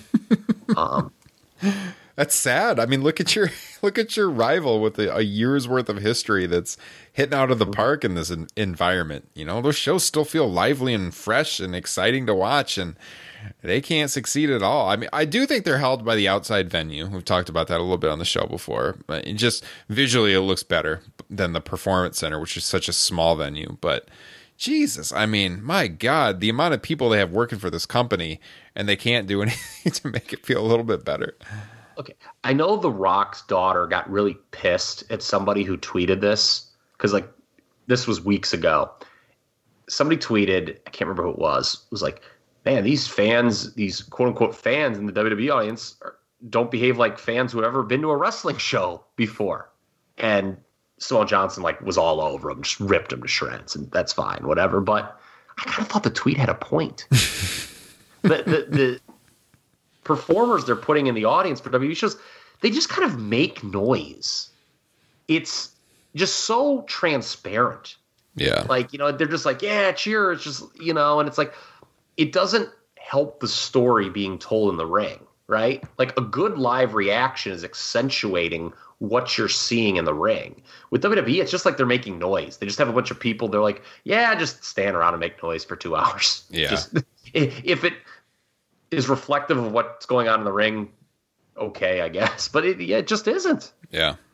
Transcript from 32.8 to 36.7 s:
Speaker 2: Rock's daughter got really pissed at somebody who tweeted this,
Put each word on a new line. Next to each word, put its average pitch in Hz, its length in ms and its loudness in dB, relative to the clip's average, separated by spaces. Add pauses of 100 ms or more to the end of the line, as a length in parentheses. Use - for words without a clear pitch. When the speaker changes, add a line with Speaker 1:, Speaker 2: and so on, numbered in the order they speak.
Speaker 2:
Rock's 95 520 0
daughter 90 440 2
got 87 220 -2
really 98 280 2 (140)
pissed - 600 -2
at 110 100 -4
somebody 101 420 0
who 92 140 -2
tweeted 95 440 0
this, - 460 2 (300)